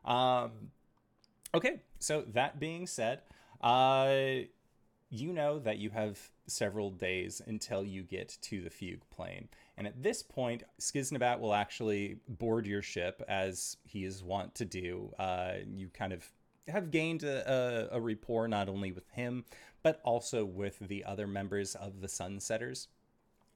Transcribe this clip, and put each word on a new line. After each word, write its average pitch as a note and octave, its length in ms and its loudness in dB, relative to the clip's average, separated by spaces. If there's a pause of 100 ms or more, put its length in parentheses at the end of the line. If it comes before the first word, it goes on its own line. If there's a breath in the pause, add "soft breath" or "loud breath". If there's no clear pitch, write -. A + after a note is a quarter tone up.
Um, A#2+ 680 4 (800)
okay, B3+ 280 4 (180)
so D3+ 240 0 (100)
that C#3 260 2
being E3 280 -4
said, B2 340 0 (400 soft breath)
uh, C3 840 6 (640)
you C#3+ 200 -4
know D3+ 280 2
that G#2+ 180 0
you G#2 140 -4
have G#2+ 400 -4 (160)
several G2+ 420 0
days F#2 560 -2
until G#2 400 -2
you F#2+ 160 -6
get F#2 400 -8
to F#2+ 220 -6
the E2+ 80 -8
Fugue F2+ 400 -10
Plane. F2+ 380 -10 (280 soft breath)
And G2+ 80 -4
at B2 160 -8
this G#3+ 220 0
point, A#2+ 400 -4 (180)
Skiznabat B2 580 2
will A2 140 2
actually G#2 640 2 (100)
board A2+ 380 2
your G2+ 160 0
ship, F#2 460 -4
as F#2+ 560 0
he F#2+ 200 -6
is F#2+ 200 -6
wont F#2 320 -2
to A#2+ 100 -2
do. F#2 540 -6
Uh, F#2 380 0 (180)
you F#2+ 140 -8
kind G2 220 -4
of F2 160 -10 (400)
have F3 220 -2
gained D#3+ 320 2
a, B2 720 0
a, B2 40 0
a A#2 40 0
rapport A2+ 460 0
not G#2 200 2
only G2 240 -2
with F2+ 200 -10
him, B2 340 -4 (380 loud breath)
but D#3+ 200 4
also A#2+ 400 2
with G2 360 -4
the G2 260 -4
other G2+ 220 -4
members G2 480 -2
of G2 260 -10
the G2 60 -6
Sunsetters. A2 800 -4 (680)